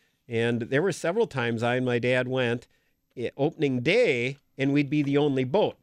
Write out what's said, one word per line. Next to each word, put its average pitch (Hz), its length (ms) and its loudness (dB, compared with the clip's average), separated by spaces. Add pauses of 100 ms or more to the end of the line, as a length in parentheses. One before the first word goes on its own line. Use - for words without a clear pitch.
(280)
and 117 340 0
there 131 200 0
were 190 100 0
several 196 360 -2
times 117 340 -2
I 120 140 0
and 127 100 -2
my 120 140 2
dad 127 280 0
went, 123 380 -2 (500)
eh, 117 220 -6
opening 139 420 0
day, 143 560 2 (240)
and 139 120 0
we'd 143 180 0
be 151 140 0
the 139 120 0
only 139 280 2
boat 143 380 0